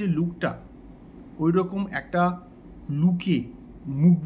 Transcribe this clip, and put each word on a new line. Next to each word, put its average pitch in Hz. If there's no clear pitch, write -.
যে 208
লুকটা, 170
ওই 165
রকম 190
একটা 175
লুকে, 175
মুখ 175